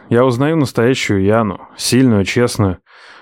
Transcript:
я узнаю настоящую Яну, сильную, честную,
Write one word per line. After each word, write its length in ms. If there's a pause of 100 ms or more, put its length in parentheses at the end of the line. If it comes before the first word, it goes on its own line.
я 160
узнаю 320
настоящую 680
Яну, 420 (100)
сильную, 480
честную, 540 (440)